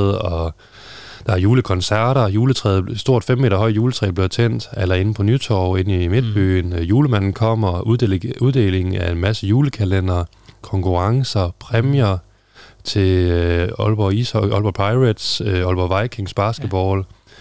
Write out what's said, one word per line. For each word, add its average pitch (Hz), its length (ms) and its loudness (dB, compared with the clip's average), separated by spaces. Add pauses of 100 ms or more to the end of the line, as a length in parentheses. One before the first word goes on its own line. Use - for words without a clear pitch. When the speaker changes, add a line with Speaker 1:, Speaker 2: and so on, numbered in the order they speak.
Speaker 1:
og 82 460 -2 (720)
der 107 60 0
er 95 60 2
julekoncerter, 107 880 2
juletræet, 104 560 2 (160)
stort 123 240 0
fem 127 140 0
meter 120 180 2
højt 107 200 2
juletræ 110 340 0
bliver 92 180 0
tændt, 117 480 -2
eller 92 180 0
inde 101 200 0
på 101 80 -2
Nytorv, 98 560 0
inde 92 260 0
i 87 40 0
Midtbyen. 98 580 0
Speaker 2:
Mm. 87 60 -4
Speaker 1:
Øh, 85 160 -4
julemanden 107 440 2
kommer, 107 480 0
uddele-, 110 520 0 (100)
uddeling 95 540 2
af 87 160 -2
en 85 60 -2
masse 98 280 -2
julekalender, 95 800 0 (360)
konkurrencer, 95 1000 0
præmier 117 600 0 (680)
til, 98 240 0 (220)
øh, 85 380 2 (100)
Aalborg 107 360 0
Ishøj, 107 360 0
Aalborg 101 240 0
Pirates, 110 720 0
øh, 98 100 0 (120)
Aalborg 90 360 0
Vikings 104 320 -6
basketball, 95 680 -2 (360)